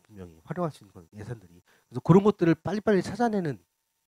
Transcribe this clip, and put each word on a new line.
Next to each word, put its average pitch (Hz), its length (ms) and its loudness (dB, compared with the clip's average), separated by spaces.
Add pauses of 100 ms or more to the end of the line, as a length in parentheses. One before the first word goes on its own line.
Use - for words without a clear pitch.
분명히 90 400 -18
활용할 165 280 -6
수 - 120 -20
있는 104 100 -20
건 87 200 -20
예산들이. 104 480 -16 (260)
그래서 120 140 -12
그런 190 220 6
것들을 175 320 2
빨리빨리 190 460 -2
찾아내는 196 640 -4 (480)